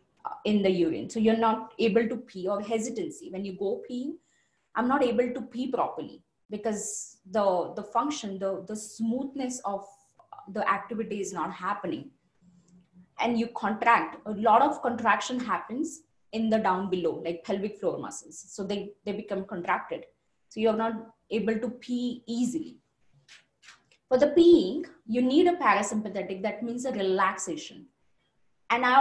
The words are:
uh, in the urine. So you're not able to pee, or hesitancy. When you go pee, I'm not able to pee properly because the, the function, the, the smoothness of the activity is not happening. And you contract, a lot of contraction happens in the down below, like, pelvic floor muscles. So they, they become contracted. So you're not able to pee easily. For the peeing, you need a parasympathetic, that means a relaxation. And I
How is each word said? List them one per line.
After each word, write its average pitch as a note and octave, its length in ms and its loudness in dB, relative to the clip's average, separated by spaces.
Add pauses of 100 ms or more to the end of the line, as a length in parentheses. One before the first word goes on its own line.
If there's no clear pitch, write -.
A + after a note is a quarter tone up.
(240)
uh, - 120 -8 (100)
in G#3 160 4
the F#3+ 80 4
urine. F3 400 2
So A3+ 100 -4
you're A3 160 6
not A3+ 420 0
able A3+ 300 4
to B3+ 80 -4
pee, F#3 320 -8
or G3+ 140 -2
hesitancy. A3 680 -6
When F#3 140 -8
you G3 100 -8
go G3+ 320 -4
pee, B3+ 300 -8 (600)
I'm A#3 120 0
not C4+ 160 2
able B3 300 2
to B3+ 80 -6
pee B3 280 -8
properly D#3+ 520 -4 (280)
because - 680 -6 (120)
the, F#3+ 460 2
the G#3 80 -8
function, A3+ 560 -4
the, F#3+ 260 -4
the G#3+ 120 -8
smoothness B3+ 880 -6
of G3 200 -4 (680)
the G3+ 160 -2
activity G3+ 500 -4
is F#3 140 -8
not F3 180 -4
happening. F3+ 600 -6 (1080)
And A#3+ 180 0
you A3+ 100 0
contract, A3+ 800 0
a G#3+ 60 -6
lot G#3+ 300 6
of - 200 2
contraction A3+ 560 0
happens A3+ 640 -6 (280)
in A3 180 -2
the A3 100 4
down G3 300 0
below, E3 360 -2
like, F3 180 -6
pelvic G3+ 360 -4
floor F3+ 180 -2
muscles. - 520 -12
So - 140 -10
they, G3+ 280 -6 (140)
they G#3 60 -4
become G3 340 -6
contracted. - 600 -4 (420)
So - 120 -10
you're G#3+ 180 4
not A3+ 160 0 (360)
able G#3+ 300 0
to A#3 100 -2
pee B3 580 -6
easily. A#3 500 -2 (1300)
For B3+ 80 4
the C#4+ 100 6
peeing, D4+ 580 8 (220)
you A#3+ 140 2
need C#4+ 260 6
a F4 60 6
parasympathetic, G3+ 880 0
that G#3 220 -4
means A#3+ 220 -6
a C4 60 -2
relaxation. F#3+ 920 -2 (840)
And A#3+ 120 2
I B3+ 180 4